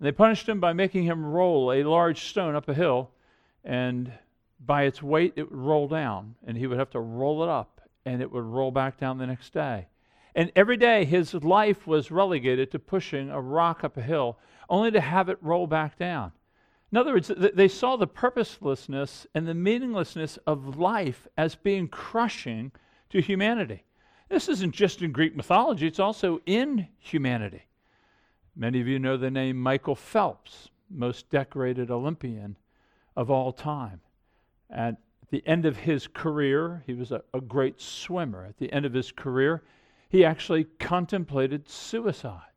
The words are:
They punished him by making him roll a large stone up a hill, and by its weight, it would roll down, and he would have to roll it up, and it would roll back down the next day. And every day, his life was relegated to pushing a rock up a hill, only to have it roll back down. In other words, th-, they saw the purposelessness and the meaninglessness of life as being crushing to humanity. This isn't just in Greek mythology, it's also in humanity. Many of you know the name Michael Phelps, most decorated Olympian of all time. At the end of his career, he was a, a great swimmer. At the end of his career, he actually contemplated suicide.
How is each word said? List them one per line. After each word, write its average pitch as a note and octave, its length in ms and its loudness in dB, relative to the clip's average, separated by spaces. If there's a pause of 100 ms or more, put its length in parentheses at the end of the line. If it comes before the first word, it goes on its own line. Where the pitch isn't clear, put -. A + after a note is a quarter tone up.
They D3 100 0
punished G#3+ 380 4
him G#3+ 100 -2
by F3 140 4
making F#3+ 300 0
him E3 220 0
roll D3+ 460 2
a C#3 140 4
large E3 400 2
stone E3+ 300 -2
up D3 120 -4
a D3 60 0
hill, C3+ 380 2 (520)
and B2 480 -4 (480)
by C#3+ 240 0
its C#3 180 0
weight, D#3 360 2
it D3+ 120 -6
would - 80 -14
roll D3 300 2
down, A#2 480 -4 (100)
and A#2 120 -6
he B2+ 100 -4
would B2 100 -2
have C3+ 120 -2
to B2+ 100 -6
roll B2+ 420 -2
it E3 60 0
up, D3 320 -4 (240)
and B2 180 -4
it C3 80 -6
would B2 140 -6
roll B2+ 280 -2
back C3 260 -2
down C3 200 -4
the C3 100 -6
next B2+ 260 -10
day. B2+ 340 -4 (480)
And E3 220 2
every G#3 180 8
day, A3+ 300 4
his E3 280 0
life F#3+ 540 2
was D#3 240 0
relegated C3+ 600 2
to - 80 -6
pushing C#3 500 -4
a C#3 100 -6
rock D#3+ 460 0
up C#3+ 100 -6
a C3 60 -8
hill, B2+ 360 -2 (300)
only G#3+ 240 2
to G#3+ 80 6
have F3 300 0
it - 120 -2
roll E3+ 260 0
back D#3 300 -2
down. D#3 360 -6 (580)
In G3+ 60 2
other B3+ 160 2
words, F3+ 160 2
th-, G3 260 2
they F#3+ 140 8
saw B3 260 0
the G#3+ 100 0
purposelessness C#3+ 1300 -4
and D#3+ 140 -2
the E3 60 -2
meaninglessness F#3 920 -2
of C#3 320 -2
life F3+ 600 -2
as D#3+ 180 2
being G3 320 0
crushing C3+ 840 -4 (360)
to F#3+ 120 2
humanity. G3 640 0 (420)
This F#4 220 0
isn't F#3+ 260 0
just - 260 0
in E3 120 -4
Greek D#3+ 200 2
mythology, F3+ 540 2
it's D#3 120 -4
also F#3+ 460 0
in A3+ 440 0 (100)
humanity. A#2+ 640 -4 (920)
Many A#2+ 240 0
of A#2+ 80 0
you C3+ 120 0
know C3 180 0
the C3 140 -2
name C3 280 -2
Michael C3 360 0
Phelps, - 760 -4 (180)
most B2+ 440 -6
decorated B2+ 580 -2
Olympian A#2+ 680 -6 (600)
of A#2+ 160 -2
all C3 200 0
time. B2 500 -8 (680)
At A#2 280 -4 (340)
the C#3 160 -2
end D#3+ 180 2
of C#3 120 0
his D3+ 280 -2
career, D3+ 800 -2
he B2+ 80 -6
was B2 180 -8
a, A#2+ 120 -6 (100)
a C3 80 -4
great C3 400 -2
swimmer. B2+ 640 -8
At G#2 140 -16
the F#3 120 -6
end C#3+ 140 0
of C3 80 -4
his B2+ 180 -2
career, C3+ 520 0 (440)
he F#3 160 8
actually D#3+ 420 2 (120)
contemplated D3+ 880 -2
suicide. D#3+ 880 -8